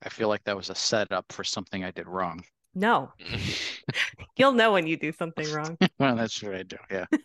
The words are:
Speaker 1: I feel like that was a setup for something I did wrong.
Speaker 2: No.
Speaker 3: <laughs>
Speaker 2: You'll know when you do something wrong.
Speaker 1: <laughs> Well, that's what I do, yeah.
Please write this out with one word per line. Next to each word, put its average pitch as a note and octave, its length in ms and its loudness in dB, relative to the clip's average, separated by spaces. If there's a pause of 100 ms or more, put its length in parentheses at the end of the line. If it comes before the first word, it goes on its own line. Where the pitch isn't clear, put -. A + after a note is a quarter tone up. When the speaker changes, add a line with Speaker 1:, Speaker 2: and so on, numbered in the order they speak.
Speaker 1:
I - 40 -8
feel A2 200 -2
like G#2 160 0
that G2+ 120 -2
was F#2+ 140 -8
a F#2+ 40 -8
setup G2 560 0
for - 140 -10
something F#2+ 400 -4
I F#2 60 -6
did F2 180 -10
wrong. F2 340 -4 (320)
Speaker 2:
No. F#3 440 2
Speaker 3:
<laughs> - 1200 -6
Speaker 2:
You'll C4+ 180 8
know A3+ 180 6
when F3 140 4
you D#3+ 100 0
do D3+ 160 -4
something E3 400 -6
wrong. D#3 280 -4
Speaker 1:
<laughs> - 180 4
Well, C3 180 4
that's A2+ 260 -4
what G2+ 140 -6
I F#2+ 80 -6
do, - 120 -14 (140)
yeah. F#2 140 -2 (200)